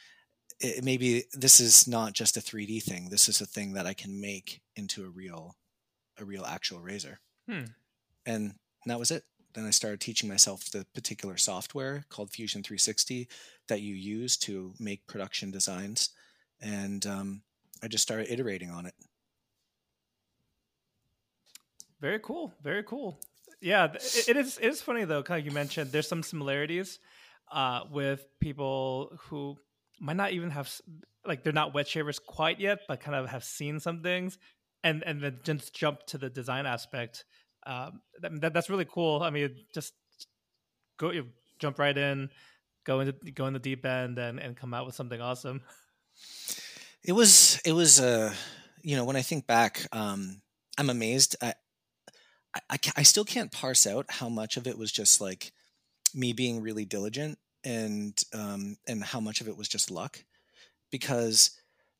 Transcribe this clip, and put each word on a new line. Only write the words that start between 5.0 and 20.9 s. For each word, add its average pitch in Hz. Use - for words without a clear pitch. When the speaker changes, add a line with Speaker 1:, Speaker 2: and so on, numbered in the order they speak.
Speaker 1:
a 92
real, 87
a -
real 98
actual -
razor. -
Speaker 2:
Hmm. 180
Speaker 1:
And 107
that 120
was 120
it. 160
Then 110
I 107
started 104
teaching 110
myself 98
the 98
particular 101
software 135
called 101
Fusion 104
three 101
sixty 123
that 104
you 101
use 107
to 95
make 104
production 98
designs. 98
And, 101
um, 98
I 113
just 110
started 110
iterating 101
on 87
it. 90